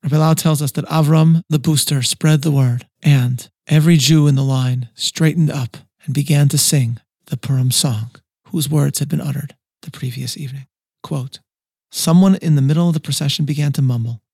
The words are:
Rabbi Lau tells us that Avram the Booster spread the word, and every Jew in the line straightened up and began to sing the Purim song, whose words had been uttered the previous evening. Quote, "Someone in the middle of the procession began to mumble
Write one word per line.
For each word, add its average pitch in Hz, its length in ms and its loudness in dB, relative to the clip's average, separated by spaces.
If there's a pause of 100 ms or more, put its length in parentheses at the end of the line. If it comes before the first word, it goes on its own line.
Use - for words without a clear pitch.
Rabbi 151 140 -2
Lau 156 180 4
tells 151 280 0
us 143 100 -4
that - 140 -6
Avram 160 640 4
the 151 100 0
Booster 143 440 0
spread 156 400 0
the 156 80 -2
word, 131 380 0 (140)
and 127 460 2 (180)
every 156 300 4
Jew 147 300 4
in 143 80 4
the 135 100 0
line 127 500 -2
straightened 160 560 0
up 131 260 -8 (280)
and 135 100 -6
began 143 340 2
to 147 100 -2
sing 120 400 0 (280)
the 143 100 -8
Purim 127 340 -2
song, 117 420 -4 (340)
whose 143 240 -6
words 143 300 -2
had 139 80 -4
been 151 120 -4
uttered 139 340 -8 (280)
the - 80 -16
previous 127 460 -10
evening. 135 300 -14 (360)
Quote, 139 380 -10 (500)
"Someone 185 460 4
in 160 180 0
the 143 80 2
middle 156 260 2
of 165 60 0
the 156 60 -2
procession 143 440 -4
began 147 280 -2
to 143 100 -2
mumble 117 400 -2 (120)